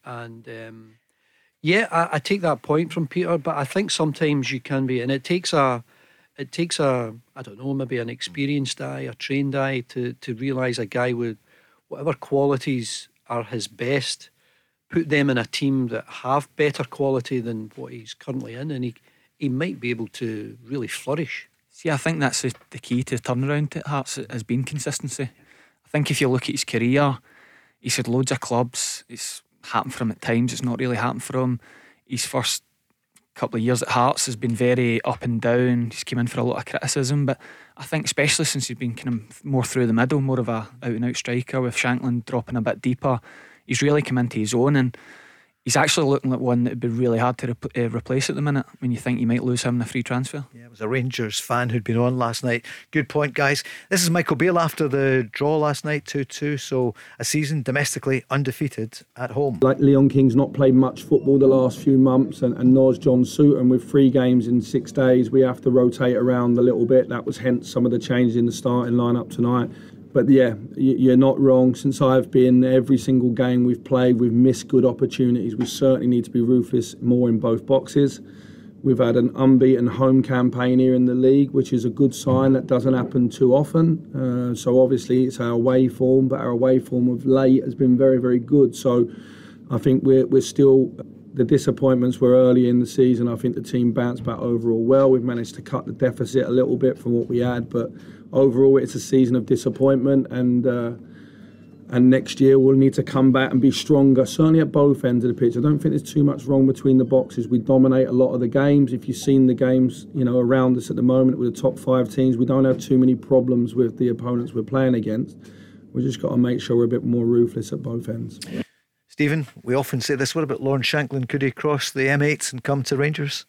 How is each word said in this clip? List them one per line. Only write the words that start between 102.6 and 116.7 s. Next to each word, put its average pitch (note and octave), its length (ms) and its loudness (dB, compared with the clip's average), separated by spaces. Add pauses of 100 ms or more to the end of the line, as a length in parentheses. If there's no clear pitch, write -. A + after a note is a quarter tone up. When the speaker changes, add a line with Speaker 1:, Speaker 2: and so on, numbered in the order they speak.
Speaker 4:
need C3+ 180 4
to C#3+ 100 -2
come C3 280 2
back C3 200 2
and B2+ 100 2
be C3+ 100 6
stronger, C3+ 540 4
certainly D#3+ 340 4
at D3+ 140 0
both C#3+ 320 4
ends B2 180 2
of A#2+ 100 0
the - 60 -8
pitch. A#2 160 2
I B2+ 60 -2
don't D3 180 2
think D3+ 120 0
there's D3 200 -4
too D3 120 2
much C#3+ 200 0
wrong C3+ 240 4
between C3 300 2
the B2+ 80 4
boxes. B2+ 420 0
We A#2+ 120 0
dominate C3 480 4
a B2+ 40 -4
lot B2+ 220 2
of B2 80 -2
the A#2+ 80 -2
games. C#3 420 2
If B2 160 -6
you've B2 80 -6
seen C3+ 320 4
the B2+ 60 4
games, B2+ 600 0
you C3 120 0
know, B2 140 2
around B2+ 360 4
us A2+ 140 -6
at A2+ 80 -4
the A#2 40 -2
moment B2+ 360 4
with A#2+ 180 -2
the - 60 -12
top C3 180 0
five B2+ 340 0
teams, C3 220 2
we B2 100 0
don't C3 200 2
have B2+ 140 2
too - 180 0
many B2+ 180 4
problems B2 580 0
with A#2 260 0
the B2 100 2
opponents A#2+ 440 -4
we're A2+ 100 -4
playing C3 320 0
against. A2 420 -4 (560)
We've B2 100 -2
just C3 180 -4
got - 100 -2
to A#2+ 60 0
make B2 220 2
sure A#2 160 -2